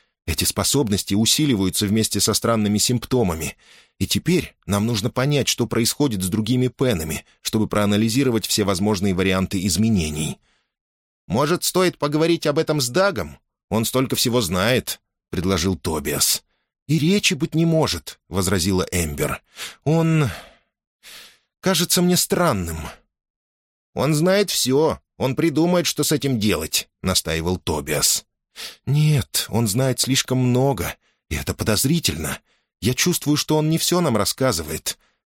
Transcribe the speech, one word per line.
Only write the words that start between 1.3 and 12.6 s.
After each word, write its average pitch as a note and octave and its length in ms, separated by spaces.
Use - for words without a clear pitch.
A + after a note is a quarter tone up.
вместе G#2 340
со A2 120
странными G#2+ 460
симптомами. G2+ 760
И F#2+ 80
теперь - 480
нам G2+ 220
нужно A#2 240
понять, C3+ 380
что - 180
происходит A2+ 560
с F#2 60
другими A#2 400
Пенами, F2+ 560
чтобы G#2+ 240
проанализировать A2 800
все - 180
возможные G2 500
варианты F#2 520
изменений». E2 720
«Может, D3 380
стоит F3+ 340
поговорить D#3 480
об D3 120
этом D3+ 220